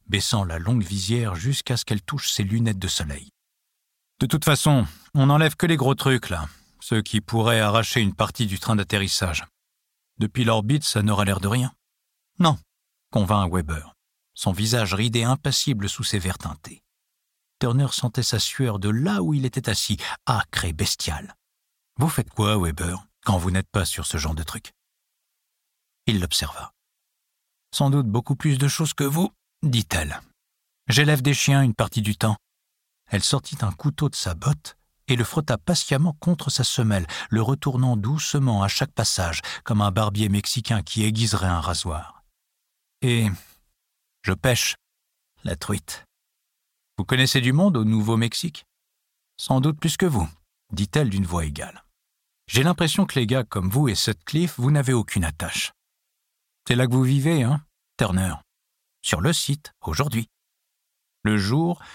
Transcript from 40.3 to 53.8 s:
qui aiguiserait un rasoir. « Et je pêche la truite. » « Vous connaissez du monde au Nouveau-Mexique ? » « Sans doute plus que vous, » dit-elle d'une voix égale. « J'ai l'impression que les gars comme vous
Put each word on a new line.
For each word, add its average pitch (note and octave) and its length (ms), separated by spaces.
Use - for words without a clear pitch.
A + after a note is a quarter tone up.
qui - 200
aiguiserait G#2+ 440
un F2 140
rasoir. « E2+ 640
Et A#2 240
je F#2+ 120
pêche - 420
la F2 120
truite. » « - 480
Vous G2 80
connaissez C3 340
du B2+ 140
monde E3+ 240
au A2 60
Nouveau-Mexique ? » « A2+ 840
Sans C3 240
doute D3+ 180
plus D#3+ 160
que - 80
vous, » A2 240
dit-elle G#2 360
d'une F#2+ 160
voix E2 220
égale. « - 380
J'ai B2 160
l'impression F3 440
que - 120
les A#2+ 80
gars B2+ 180
comme F#2+ 260
vous C3+ 180